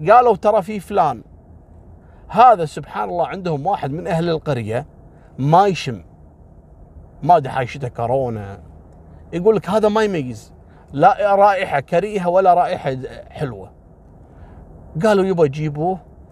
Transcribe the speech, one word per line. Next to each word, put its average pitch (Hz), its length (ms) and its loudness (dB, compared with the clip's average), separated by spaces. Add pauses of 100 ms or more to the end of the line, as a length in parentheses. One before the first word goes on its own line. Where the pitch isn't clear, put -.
(100)
قالوا: 240 260 6
"ترى 214 260 0
في 208 180 -10
فلان". 160 420 -2 (1040)
هذا 220 360 6
سبحان 190 440 -8
الله 175 180 -4
عندهم 160 400 -6
واحد 180 240 -4
من 170 160 -8
أهل 170 240 -2
القرية 127 560 -4 (520)
ما 165 280 4
يشم، 131 380 -6 (1160)
ما 175 140 4
أدري 135 160 -2
حايشته 135 360 -6
كورونا، 117 720 -6 (720)
يقول 190 240 2
لك 170 140 -6
هذا 214 180 2
ما 214 140 2
يميز، 143 500 -4 (400)
لا 190 420 2
رائحة 196 460 2
كريهة 180 480 -2
ولا 180 260 4
رائحة 139 420 -2 (340)
حلوة. 107 400 -10 (1300)
قالوا: 202 200 4
"يبا 175 220 2
جيبوه 151 520 -4 (340)